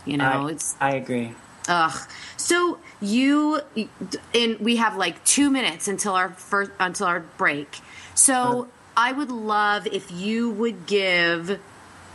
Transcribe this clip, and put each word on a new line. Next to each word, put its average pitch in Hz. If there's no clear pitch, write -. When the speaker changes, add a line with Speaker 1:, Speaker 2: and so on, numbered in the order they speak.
Speaker 1:
You 143
know, 135
Speaker 2:
I, -
Speaker 1:
it's -
Speaker 2:
I 139
agree. 123
Speaker 1:
Ugh. 170
So 349
you, 277
and 226
we 233
have, 220
like, 175
two 285
minutes 214
until 196
our 185
first, 196
until 185
our 175
break. 156
So -
Speaker 2:
Uh. 247
Speaker 1:
I 240
would 269
love 208
if 185
you 220
would 202
give, 180